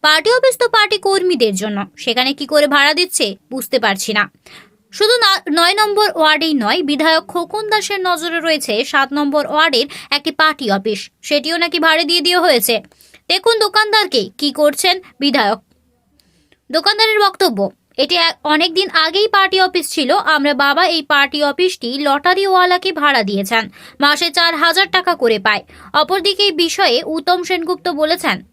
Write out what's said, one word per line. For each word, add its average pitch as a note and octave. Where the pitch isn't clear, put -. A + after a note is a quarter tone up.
পার্টি D#4
অফিস B4+
তো A#4+
পার্টি G#4
কর্মীদের F4+
জন্য, G3+
সেখানে B3+
কি C#4+
করে D4
ভাড়া C#4+
দিচ্ছে D4
বুঝতে C4
পারছি G#3
না।" G#3
শুধু G#4+
ন-, F#4+
নয় F4
নম্বর G#4
ওয়ার্ডেই D#4
নয়, C4
বিধায়ক D#4
খোকন G#4
দাসের G#4
নজরে E4+
রয়েছে C#4+
সাত C#4
নম্বর C#4+
ওয়ার্ডের D4
একটি C#4+
পার্টি D4
অফিস, G3
সেটিও D4+
নাকি E4+
ভাড়া D#4+
দিয়ে E4+
দেওয়া F4+
হয়েছে। A#3+
দেখুন G#4
দোকানদারকে G#4
কি C#4+
করছেন D4+
বিধায়ক। A3+
দোকানদারের G#4+
বক্তব্য, E4+
"এটি C#4+
এ-, E4
অনেকদিন E4
আগেই E4
পার্টি F#4+
অফিস F#4
ছিল। C#4
আমরা D4+
বাবা C#4+
এই E4
পার্টি C#4+
অফিসটি C#4+
লটারিওয়ালাকে F4+
ভাড়া C#4+
দিয়েছেন, G3+
মাসে D4
চার E4+
হাজার E4+
টাকা F4+
করে A3+
পায়।" G#3
অপরদিকে F#4
এই G4+
বিষয়ে D#4+
উত্তম F4
সেনগুপ্ত F4
বলেছেন D#4